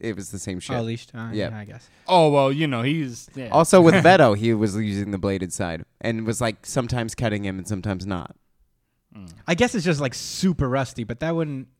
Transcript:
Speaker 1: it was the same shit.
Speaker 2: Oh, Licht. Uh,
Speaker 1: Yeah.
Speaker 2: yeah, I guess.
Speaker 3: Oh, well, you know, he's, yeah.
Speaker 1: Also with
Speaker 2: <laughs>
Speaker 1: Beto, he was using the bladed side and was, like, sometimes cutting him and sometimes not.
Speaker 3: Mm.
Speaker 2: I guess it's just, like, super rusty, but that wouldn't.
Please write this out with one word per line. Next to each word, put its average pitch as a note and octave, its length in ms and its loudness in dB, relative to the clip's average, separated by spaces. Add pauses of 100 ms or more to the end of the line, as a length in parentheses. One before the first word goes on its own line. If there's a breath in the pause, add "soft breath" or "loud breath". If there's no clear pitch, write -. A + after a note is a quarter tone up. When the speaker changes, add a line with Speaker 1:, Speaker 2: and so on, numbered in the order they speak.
Speaker 1:
it A2 160 -6
was F#2 160 -14
the G2+ 80 -10
same F#2 180 -8
shit. - 180 -8
Speaker 2:
Oh, A#2 60 -4
Licht. A2+ 320 -10
Uh, A#2 180 -12
Speaker 1:
Yeah. G#2+ 180 -4
Speaker 2:
yeah, A2 80 -12
I G#2 80 -14
guess. - 220 -20 (200)
Speaker 3:
Oh, E3+ 220 6
well, C#3 220 4
you D#3 140 0
know, B2 160 -2
he's, C3+ 540 -4
yeah. B2+ 140 -12
Speaker 1:
Also E3 300 6
with E3 140 8
Speaker 2:
<laughs> F3 100 4
Speaker 1:
Beto, D#3 320 8
he A2+ 180 2
was G#2 220 0
using G2+ 360 -4
the G2 60 -4
bladed F#2 340 -2
side F2 320 -6 (160)
and A2+ 260 -4
was, A2 140 -4
like, A2+ 260 -4
sometimes B2 480 -4
cutting G#2 300 -2
him F#2+ 140 -6
and F2 100 -12
sometimes F#2+ 380 -6
not. F2+ 280 -8 (800)
Speaker 3:
Mm. F#2 160 -20 (160)
Speaker 2:
I E3+ 80 0
guess D#3+ 200 2
it's F#3 100 -2
just, D#3 160 0
like, C3+ 140 -4
super - 560 -2
rusty, B2+ 340 -4
but A#2 160 -10
that E3 160 -2
wouldn't. D3 320 -6 (120)